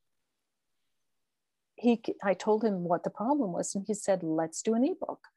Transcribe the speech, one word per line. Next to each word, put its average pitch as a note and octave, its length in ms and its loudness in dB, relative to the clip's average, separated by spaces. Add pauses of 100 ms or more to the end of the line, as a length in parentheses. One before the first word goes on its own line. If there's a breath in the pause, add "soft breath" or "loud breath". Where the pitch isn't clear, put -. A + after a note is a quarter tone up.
(1800)
he A#3 280 2
c-, - 200 -4
I G3 100 2
told A3 300 0
him F#3+ 220 0
what E3+ 180 0
the G3 80 -4
problem A#3+ 400 0
was, F3 240 -4
and G3 100 -6
he G#3+ 80 -2
said, F#3+ 300 0
"Let's D#3+ 400 -2
do A3 100 2
an A#3 100 2
ebook." - 540 -4